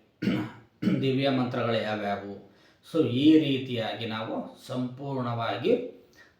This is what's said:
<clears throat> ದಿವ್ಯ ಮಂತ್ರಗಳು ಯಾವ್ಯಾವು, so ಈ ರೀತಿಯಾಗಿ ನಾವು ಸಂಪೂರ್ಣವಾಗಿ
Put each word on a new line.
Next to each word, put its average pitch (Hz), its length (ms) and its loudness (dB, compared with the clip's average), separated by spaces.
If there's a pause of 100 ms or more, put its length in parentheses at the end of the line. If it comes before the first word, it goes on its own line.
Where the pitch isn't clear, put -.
(220)
<clears throat> - 800 -2
ದಿವ್ಯ 135 280 0
ಮಂತ್ರಗಳು 120 540 0
ಯಾವ್ಯಾವು, 101 500 -4 (560)
so 165 80 -2 (100)
ಈ 123 180 2 (140)
ರೀತಿಯಾಗಿ 123 680 -2
ನಾವು 110 280 -6 (340)
ಸಂಪೂರ್ಣವಾಗಿ 127 1040 -2 (680)